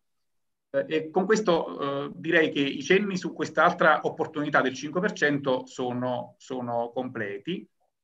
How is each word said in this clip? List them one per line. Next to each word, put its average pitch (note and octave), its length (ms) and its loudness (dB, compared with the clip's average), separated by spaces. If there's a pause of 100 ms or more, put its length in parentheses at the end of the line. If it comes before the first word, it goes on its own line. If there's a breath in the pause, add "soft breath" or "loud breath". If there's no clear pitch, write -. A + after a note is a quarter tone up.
(720)
Eh, C#3 180 0
e D#3 220 -4
con F#3+ 160 0
questo, D3 800 0
eh, C#3+ 80 -10
direi D#3+ 360 2
che D3 100 -2
i C#3 220 -2
cenni F#3+ 360 2
su E3+ 160 -6
quest'altra D#3 680 4
opportunità D3 580 0
del B2+ 120 0
cinque D3+ 280 -4
per F3+ 100 0
cento C#3+ 540 0
sono, B2 720 -6
sono A#2+ 560 -6
completi, B2+ 760 -6 (340)